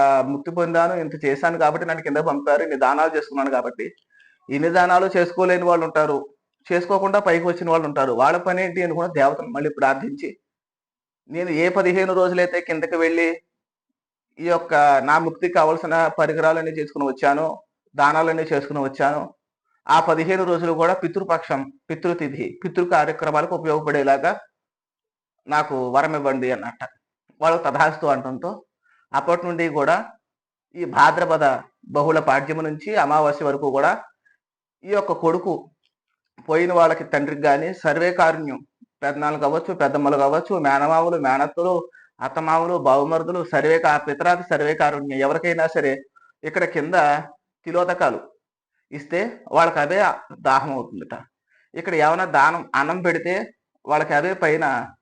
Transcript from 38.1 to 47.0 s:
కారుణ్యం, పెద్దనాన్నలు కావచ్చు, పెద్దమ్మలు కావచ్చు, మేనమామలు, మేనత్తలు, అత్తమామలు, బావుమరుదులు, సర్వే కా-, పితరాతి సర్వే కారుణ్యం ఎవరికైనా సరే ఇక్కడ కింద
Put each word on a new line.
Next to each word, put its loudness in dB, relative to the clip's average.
కారుణ్యం, 0
పెద్దనాన్నలు -4
కావచ్చు, -2
పెద్దమ్మలు 0
కావచ్చు, 0
మేనమామలు, 2
మేనత్తలు, 0
అత్తమామలు, -2
బావుమరుదులు, 0
సర్వే 4
కా-, 2
పితరాతి 0
సర్వే 0
కారుణ్యం -2
ఎవరికైనా 0
సరే -2
ఇక్కడ -2
కింద -4